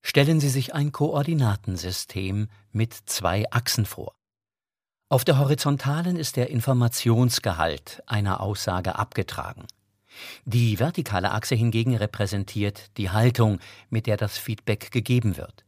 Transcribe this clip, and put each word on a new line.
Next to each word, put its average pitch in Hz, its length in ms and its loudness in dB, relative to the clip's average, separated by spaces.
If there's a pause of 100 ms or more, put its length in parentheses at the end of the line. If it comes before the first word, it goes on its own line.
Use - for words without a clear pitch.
Stellen 147 400 4
Sie 143 80 2
sich 127 260 -2
ein 147 160 0
Koordinatensystem 104 1600 -2 (240)
mit 113 200 0
zwei 92 580 -2
Achsen 120 340 0
vor. - 320 -12 (920)
Auf 131 160 4
der 139 160 4
horizontalen 143 800 0
ist 156 180 -6
der 123 140 0
Informationsgehalt 117 1600 2
einer 101 360 0
Aussage 95 540 -2
abgetragen. - 720 -6 (760)
Die 113 340 2
vertikale 120 540 0
Achse 113 240 0
hingegen 117 400 2
repräsentiert 101 1040 -4
die 95 140 -2
Haltung, 110 500 4 (280)
mit 113 180 -2
der 104 100 2
das 104 200 -4
Feedback - 540 -4
gegeben 117 460 0
wird. - 300 -14